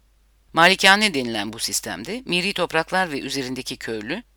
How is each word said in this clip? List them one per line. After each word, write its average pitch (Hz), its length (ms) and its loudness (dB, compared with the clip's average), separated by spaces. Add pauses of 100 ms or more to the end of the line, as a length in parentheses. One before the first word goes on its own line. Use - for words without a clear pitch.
(520)
Malikane 190 600 6
denilen 113 380 -4
bu 113 60 -14
sistemde 113 680 -6
miri 180 260 0
topraklar 175 600 0
ve 135 80 -4
üzerindeki 131 560 -6
köylü, 117 460 -6 (140)